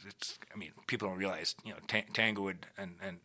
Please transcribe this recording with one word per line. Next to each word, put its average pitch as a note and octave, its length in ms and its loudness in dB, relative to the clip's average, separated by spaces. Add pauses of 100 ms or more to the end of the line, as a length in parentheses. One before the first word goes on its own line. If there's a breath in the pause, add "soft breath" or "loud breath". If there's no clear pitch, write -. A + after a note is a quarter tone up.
it's, - 300 -4 (160)
I G#2+ 40 -14
mean, E2+ 120 -8 (160)
people G#2+ 240 2
don't F#2 80 -2
realize, F2+ 460 2
you A2 80 -8
know, - 160 -10
Ta-, G#2+ 260 4
Tanglewood G2+ 540 2 (100)
and, F2 240 -6
and F#2 240 -6